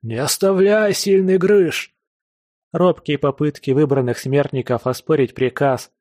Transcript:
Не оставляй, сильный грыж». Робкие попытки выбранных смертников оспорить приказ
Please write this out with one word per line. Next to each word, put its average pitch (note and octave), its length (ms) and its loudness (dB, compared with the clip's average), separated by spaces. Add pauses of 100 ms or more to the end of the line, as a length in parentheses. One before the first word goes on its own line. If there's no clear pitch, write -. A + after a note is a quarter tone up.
Не A2+ 140 -8
оставляй, G3 760 0
сильный F#3+ 440 2
грыж». F#3+ 580 0 (760)
Робкие E3+ 460 0
попытки C#3+ 540 -2
выбранных C3 480 0
смертников C3 680 -2
оспорить C3 460 -2
приказ C3 680 -2